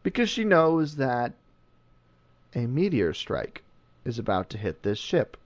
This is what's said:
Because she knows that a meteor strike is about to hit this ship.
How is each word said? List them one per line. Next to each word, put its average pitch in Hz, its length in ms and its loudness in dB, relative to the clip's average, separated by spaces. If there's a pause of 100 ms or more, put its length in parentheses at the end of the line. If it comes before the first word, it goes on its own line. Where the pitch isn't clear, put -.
Because 214 280 0
she 226 140 -4
knows 160 520 4
that 123 380 -2 (1200)
a 120 100 -2
meteor 127 480 0
strike - 500 -6 (420)
is 113 120 -6
about 95 320 -2
to - 80 -10
hit 98 260 -6
this 101 160 0
ship. - 460 -2